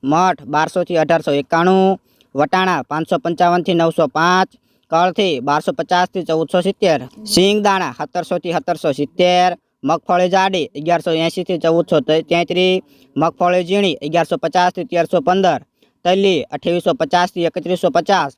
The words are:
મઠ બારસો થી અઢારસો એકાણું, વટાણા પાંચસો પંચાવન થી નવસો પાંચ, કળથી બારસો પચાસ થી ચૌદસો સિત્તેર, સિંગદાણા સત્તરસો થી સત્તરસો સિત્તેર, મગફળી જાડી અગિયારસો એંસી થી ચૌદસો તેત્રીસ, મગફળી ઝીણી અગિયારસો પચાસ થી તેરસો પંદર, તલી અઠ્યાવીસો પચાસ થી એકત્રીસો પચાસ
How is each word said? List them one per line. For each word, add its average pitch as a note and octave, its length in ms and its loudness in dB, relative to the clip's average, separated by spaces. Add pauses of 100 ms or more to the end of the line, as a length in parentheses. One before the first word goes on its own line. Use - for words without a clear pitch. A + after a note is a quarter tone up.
મઠ D#3+ 380 0 (120)
બારસો D#3+ 320 -2
થી F3 180 -2
અઢારસો D#3+ 280 0 (100)
એકાણું, F#3 560 2 (380)
વટાણા F3 540 0
પાંચસો D#3+ 300 -2
પંચાવન F3 440 0
થી E3+ 160 0
નવસો E3 280 2
પાંચ, F3+ 420 0 (420)
કળથી E3+ 560 0
બારસો D3+ 260 0
પચાસ F3+ 400 0
થી F3 160 -6
ચૌદસો D#3+ 320 0
સિત્તેર, F3 380 0 (340)
સિંગદાણા F#3+ 680 2
સત્તરસો E3+ 400 -6
થી F3 180 -6
સત્તરસો D#3+ 360 -2
સિત્તેર, F3+ 560 2 (340)
મગફળી F3 520 0
જાડી F#3+ 300 0 (120)
અગિયારસો E3 340 -2
એંસી E3 360 -2
થી F3 120 -2
ચૌદસો E3 380 2 (320)
તેત્રીસ, F3+ 540 0 (320)
મગફળી F3 540 0
ઝીણી G3 260 0 (100)
અગિયારસો E3 320 -2
પચાસ F3+ 360 0
થી F3 120 -8
તેરસો E3+ 360 -2
પંદર, F3+ 400 0 (440)
તલી F#3 480 2
અઠ્યાવીસો E3+ 420 -2
પચાસ F3 360 0
થી E3+ 180 -4
એકત્રીસો F3+ 420 -2
પચાસ E3+ 460 0